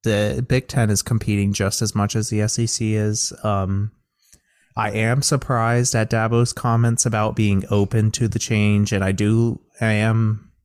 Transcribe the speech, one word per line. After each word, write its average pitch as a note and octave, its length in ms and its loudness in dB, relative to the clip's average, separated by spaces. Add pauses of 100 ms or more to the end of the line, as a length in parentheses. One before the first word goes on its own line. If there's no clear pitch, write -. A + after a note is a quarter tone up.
the G#2+ 440 0
Big B2+ 220 -2
Ten A#2 220 0
is G2+ 100 0
competing G2+ 540 0
just G2 260 -2
as A2 140 -4
much G2+ 200 -2
as G#2+ 140 -2
the G#2+ 140 -2
S G#2+ 160 -2
E A#2 80 0
C G#2+ 280 -2
is. G#2+ 380 -2 (100)
Um, G2 480 -2 (880)
I G#2+ 140 -2
am A2+ 320 0
surprised A#2+ 720 0
at A2 160 0
Dabo's A#2 420 2
comments A#2 540 0
about G#2+ 300 0
being G2+ 340 2
open G#2 420 2
to A#2 160 -2
the G#2+ 100 -2
change, G#2 540 2
and G2 100 0
I F#2+ 100 0
do, A2 480 2 (200)
I A2+ 120 2
am A2 580 0 (140)